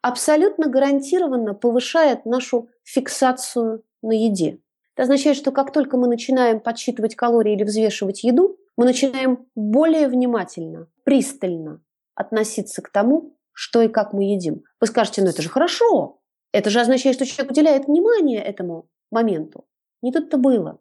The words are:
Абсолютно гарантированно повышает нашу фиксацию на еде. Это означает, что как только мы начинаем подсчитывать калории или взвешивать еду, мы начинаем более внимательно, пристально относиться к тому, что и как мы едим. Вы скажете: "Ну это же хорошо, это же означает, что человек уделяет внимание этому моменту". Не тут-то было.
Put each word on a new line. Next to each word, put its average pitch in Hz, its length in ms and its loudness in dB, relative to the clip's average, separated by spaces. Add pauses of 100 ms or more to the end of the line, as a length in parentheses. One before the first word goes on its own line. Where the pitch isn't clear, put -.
Абсолютно 302 640 2
гарантированно 277 840 0
повышает 240 720 0
нашу 240 440 -2 (140)
фиксацию 247 1000 -2 (200)
на 226 80 -2
еде. 214 480 0 (340)
Это - 100 -2
означает, 277 340 2
что 277 140 -4
как 269 220 -2
только 277 240 0
мы 247 100 2
начинаем 240 520 0
подсчитывать 233 560 -6
калории 233 380 2
или 208 100 -2
взвешивать 208 600 -2
еду, 269 340 2 (200)
мы 240 80 2
начинаем 254 680 0
более 285 520 2
внимательно, 185 800 -4 (160)
пристально 170 760 -2 (340)
относиться - 680 -6
к - 80 -20
тому, 247 440 0 (180)
что - 280 0
и 226 60 4
как 214 260 -2
мы 196 120 -2
едим. 180 380 -4 (160)
Вы 226 80 2
скажете: 214 360 0
"Ну 185 60 2
это 165 120 -4
же 165 80 -6
хорошо, 339 720 0 (300)
это 208 180 0
же 220 100 2
означает, 262 360 2
что 269 100 -4
человек 269 260 -8
уделяет 277 360 4
внимание 320 520 2
этому 175 480 -10 (240)
моменту". 214 540 -2 (380)
Не 254 80 -2
тут-то 302 260 -2
было. 226 440 2